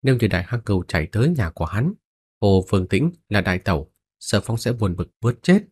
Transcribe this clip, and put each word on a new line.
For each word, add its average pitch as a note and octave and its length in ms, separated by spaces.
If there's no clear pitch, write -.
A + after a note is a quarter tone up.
Nếu C3 160
như A#2 100
Đại F2 200
Hắc A#2 180
Ngưu F#2+ 220
chạy D#2 240
tới A#2+ 180
nhà B2+ 200
của D#2+ 160
hắn, A2+ 280
hô G2 280
Phương F#2 180
Tĩnh C#3+ 240
là G#2 120
đại F2+ 180
tẩu, D2+ 320
Sở - 220
Phong A#2 160
sẽ A#2 160
buồn G#2 220
bực F2 160
muốn A#2+ 200
chết. F#3+ 300